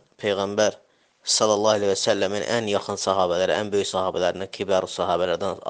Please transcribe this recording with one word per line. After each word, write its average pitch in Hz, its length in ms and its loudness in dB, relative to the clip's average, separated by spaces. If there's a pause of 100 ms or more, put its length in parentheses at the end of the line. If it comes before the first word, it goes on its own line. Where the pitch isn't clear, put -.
(180)
Peyğəmbər 101 600 0 (440)
sallallahu 107 560 2
aleyhi 101 140 2
və 95 60 0
səlləmin 101 520 0
ən 117 200 0
yaxın 101 280 -2
sahabələri, 90 560 2
ən 104 160 -2
böyük 98 160 0
sahabələrindən, 90 640 -2
kibar 92 400 0
sahabələrdən 90 800 -2